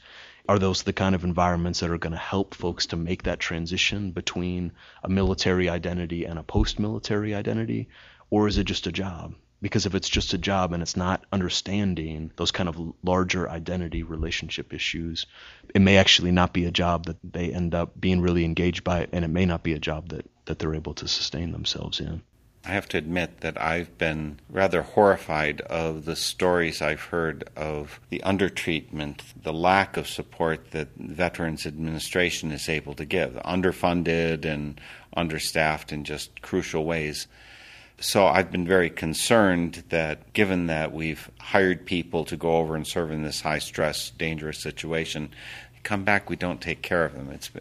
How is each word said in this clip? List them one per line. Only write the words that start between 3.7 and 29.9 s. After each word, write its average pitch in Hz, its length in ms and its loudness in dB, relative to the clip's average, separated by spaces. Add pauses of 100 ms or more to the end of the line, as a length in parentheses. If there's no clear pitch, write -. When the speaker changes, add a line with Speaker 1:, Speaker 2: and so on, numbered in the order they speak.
Speaker 1:
between 90 600 -4 (300)
a 92 60 -4
military 92 600 2
identity 85 560 -4
and 82 120 -8
a 80 60 -8
post-military 104 920 0
identity? 110 520 -2 (420)
Or 104 180 6
is 98 100 2
it 101 60 2
just - 240 -4
a 87 40 -4
job? 82 440 -8 (260)
Because 101 240 0
if 92 80 -2
it's 95 160 0
just - 240 0
a 95 60 0
job 92 340 2
and 85 80 -2
it's - 160 -4
not 90 340 0
understanding 87 1040 -2
those 87 160 0
kind 92 160 0
of 82 100 -4
l-, 82 260 -8
larger 90 440 2
identity 82 540 -4
relationship 80 720 -6
issues, 82 540 -4 (480)
it 101 60 10
may 98 160 10
actually 90 340 8
not 90 220 6
be 90 120 2
a 87 60 0
job 87 340 0
that 85 180 -8
they 87 300 -6
end 87 220 -2
up 85 260 -2
being 92 200 4
really 87 220 4
engaged 85 400 0
by, 87 280 0
and 87 120 0
it 80 60 -2
may 87 160 4
not 85 160 2
be 80 120 -2
a 76 60 -2
job 80 300 -6
that, 78 160 -8 (200)
that - 120 -4
they're 80 160 -2
able 78 220 -6
to - 120 -10
sustain - 440 -4
themselves - 480 -4
in. 80 240 -6 (400)
Speaker 2:
I - 60 -12
have 95 200 -2
to - 100 -2
admit 82 420 -4
that 80 180 -4
I've 82 380 -2
been 78 500 -2
rather 92 360 2
horrified 80 800 4
of 80 440 -4
the 82 100 -4
stories 87 640 0
I've 76 220 0
heard 80 540 -4
of 76 440 -6 (100)
the 87 140 -6
undertreatment, 80 1000 -2 (200)
the 80 120 -6
lack 92 440 4